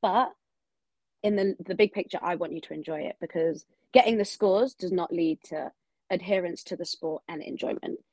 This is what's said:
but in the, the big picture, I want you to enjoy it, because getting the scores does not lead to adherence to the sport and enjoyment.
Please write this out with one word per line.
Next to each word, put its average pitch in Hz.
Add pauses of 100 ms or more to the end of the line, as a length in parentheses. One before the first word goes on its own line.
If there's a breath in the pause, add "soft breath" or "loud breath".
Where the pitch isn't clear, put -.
but 226 (880)
in 208
the, 196 (120)
the 185
big 208
picture, -
I 175
want 165
you 160
to -
enjoy 156
it, -
because 160 (280)
getting 233
the 208
scores 208
does -
not 175
lead 165
to 147 (400)
adherence 180
to 180
the 170
sport -
and 160
enjoyment. - (140)